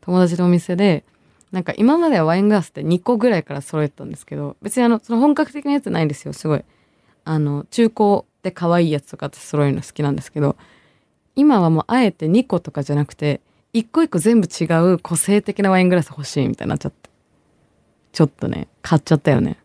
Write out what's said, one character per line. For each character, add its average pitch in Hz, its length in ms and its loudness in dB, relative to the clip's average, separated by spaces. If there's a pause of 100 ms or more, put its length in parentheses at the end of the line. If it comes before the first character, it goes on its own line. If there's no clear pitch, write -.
友 180 160 -2
達 175 180 2
の 180 80 0
お 175 40 4
店 175 280 0
で、 180 280 2 (480)
な 185 80 -4
ん 170 40 -8
か - 140 -8
今 254 180 4
ま 339 140 2
で 226 80 2
は 160 80 2
ワ 165 100 2
イ 196 60 2
ン 208 60 2
グ 214 60 4
ラ 190 80 0
ス - 60 -10
っ - 40 -20
て 147 100 -12
二 170 180 0
個 240 160 0
ぐ 240 140 2
ら 190 80 2
い 156 40 -4
か - 120 -10
ら 143 80 -8
揃 151 200 -4
え 147 60 -2
て - 80 -10
た - 80 -16
ん - 60 -12
で 147 60 -12
す - 100 -20
け 143 100 -12
ど、 143 240 -10
別 - 160 -8
に 254 60 2
あ 233 80 4
の、 220 120 0
そ 233 120 -8
の 233 60 2
本 294 140 4
格 311 200 -2
的 285 100 -12
な 285 80 -2
や 285 80 0
つ 202 100 -8
な 170 120 -2
い - 20 2
ん 151 40 0
で 143 60 -4
す - 140 -14
よ、 143 60 -10
す - 120 -10
ご 151 80 0
い。 - 100 -4 (600)
あ 160 140 -2
の、 143 320 -2
中 226 180 2
古 202 360 0 (180)
で 185 80 -6
可 175 220 -4
愛 175 160 2
い - 20 -2
や 143 100 -2
つ - 100 -20
と 151 60 -16
か 147 100 -10
っ 139 40 -8
て - 80 -20
揃 147 260 -2
え 139 60 2
る 135 60 -2
の 165 60 -8
好 - 100 -18
き 151 100 -8
な 143 100 -2
ん 143 40 -4
で 147 60 -8
す - 80 -18
け 151 100 -6
ど、 143 160 0 (800)
今 269 280 4
は 165 80 2
も 160 120 2
う - 40 -6
あ 254 160 0
え 208 100 2
て 156 160 -6
二 226 160 2
個 175 160 -2
と - 100 -14
か 143 120 -8
じ 143 100 -4
ゃ 147 40 0
な 147 100 0
く - 80 -20
て、 147 260 -4 (340)
一 226 100 0
個 - 180 0
一 320 60 2
個 185 100 -2
全 220 220 4
部 165 80 -2
違 - 160 -4 (280)
う 170 60 2
個 170 180 -6
性 202 240 2
的 202 220 -6
な 196 80 2
ワ 185 100 4
イ 185 40 4
ン 180 40 4
グ 180 60 4
ラ 175 80 2
ス - 60 -6
欲 147 160 -14
し 139 200 -2
い - 20 0
み 123 100 -4
た - 80 -10
い - 20 -6
に - 20 -4
な 147 60 -2
っ 139 40 -6
ち - 80 -10
ゃ - 40 -4
っ - 20 -20
て。 - 160 -20 (1040)
ち - 80 -6
ょ 160 40 6
っ 143 40 0
と - 200 -8
ね、 - 200 -8 (140)
買 160 160 0
っ - 40 -2
ち - 100 0
ゃ - 20 6
っ 147 40 0
た - 120 0
よ 135 100 2
ね。 - 240 -4